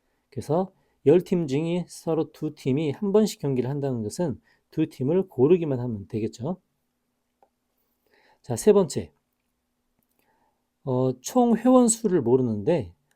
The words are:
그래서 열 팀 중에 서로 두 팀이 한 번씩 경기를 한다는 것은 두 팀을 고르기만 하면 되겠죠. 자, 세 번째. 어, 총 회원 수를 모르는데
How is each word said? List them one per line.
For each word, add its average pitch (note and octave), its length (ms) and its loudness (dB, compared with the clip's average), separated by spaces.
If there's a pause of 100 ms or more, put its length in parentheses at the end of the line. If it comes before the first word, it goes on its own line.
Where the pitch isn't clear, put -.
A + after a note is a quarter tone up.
(300)
그래서 E3+ 420 -4 (340)
열 D#3+ 160 8
팀 F3 240 -2
중에 E3 420 -4
서로 D#3 440 -6
두 D3+ 220 -10
팀이 C#3+ 360 -2
한 G3 220 -4
번씩 G#3 280 2
경기를 C3 300 -2
한다는 C3+ 320 -4
것은 A2 380 -6 (320)
두 D#3 160 -2
팀을 D#3+ 400 -2
고르기만 D3 500 2
하면 A2+ 300 -8
되겠죠. A2+ 520 -6 (1800)
자, A#2+ 140 -6
세 G#3 160 4
번째. F3+ 400 0 (1700)
어, B2+ 380 -2
총 A#3+ 360 0
회원 B3 300 4
수를 F#3 360 0
모르는데 A#2 680 0 (240)